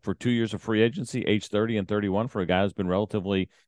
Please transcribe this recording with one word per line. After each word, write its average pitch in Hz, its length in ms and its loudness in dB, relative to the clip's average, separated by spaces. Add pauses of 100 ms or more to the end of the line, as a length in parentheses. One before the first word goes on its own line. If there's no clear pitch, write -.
for 98 120 -4
two 120 160 -2
years 113 240 0
of 101 80 -8
free 110 200 2
agency, 120 400 0
age 104 260 0
thirty 110 300 0
and 92 100 -2
thirty-one, 104 400 0
for 104 140 -4
a 90 40 -2
guy 92 160 4
who's 98 120 0
been 92 160 -2
relatively, 95 580 0 (200)